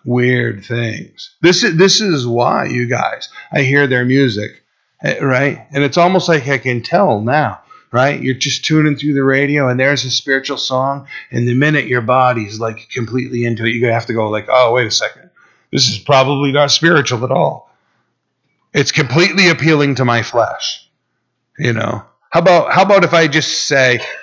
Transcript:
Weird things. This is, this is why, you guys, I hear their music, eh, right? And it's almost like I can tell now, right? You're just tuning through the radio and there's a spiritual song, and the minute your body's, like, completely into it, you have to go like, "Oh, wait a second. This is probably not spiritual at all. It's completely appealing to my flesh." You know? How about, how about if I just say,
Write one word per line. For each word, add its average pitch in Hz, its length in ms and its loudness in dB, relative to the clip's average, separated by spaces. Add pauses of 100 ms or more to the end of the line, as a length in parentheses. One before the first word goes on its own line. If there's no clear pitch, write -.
Weird 123 600 -2
things. - 760 -8
This 180 240 4
is, 175 140 0
this 190 240 4
is 160 240 -2
why, 120 400 0
you 123 220 -4
guys, - 420 -4 (220)
I - 100 0
hear 143 240 2
their 127 200 0
music, 123 580 0 (400)
eh, - 200 -4
right? 131 480 0
And 139 120 -2
it's 135 140 -2
almost 180 300 2
like 151 200 0
I 139 100 0
can 123 240 -4
tell 160 400 0
now, 123 400 -2 (300)
right? 131 300 0
You're 131 140 -2
just - 300 -6
tuning 151 300 2
through 147 180 -2
the 139 100 0
radio 139 440 0
and 123 120 0
there's 135 260 0
a 131 60 -8
spiritual 135 460 -4
song, 139 500 -4 (220)
and 120 180 -2
the 120 60 0
minute 147 320 2
your 123 160 -2
body's, 117 580 0
like, 113 300 -8
completely 123 560 -4
into 113 200 -4
it, 117 100 -2
you 117 120 0
have 113 200 -2
to 117 60 -4
go 110 160 -2
like, 107 200 -6
"Oh, 123 240 4
wait 123 140 0
a 101 40 -8
second. - 380 -6 (420)
This 135 180 0
is 104 100 -6
probably 139 520 2
not 139 200 2
spiritual 143 520 0
at 127 80 -2
all. 139 380 -2 (1040)
It's 139 180 0
completely 170 580 2
appealing 147 460 2
to 127 100 0
my 117 180 2
flesh." - 640 -4 (720)
You 120 140 0
know? 110 300 -6 (280)
How 170 80 2
about, 175 320 4
how 190 120 4
about 196 200 4
if 151 100 0
I 165 140 4
just 143 400 -2
say, 127 320 2 (240)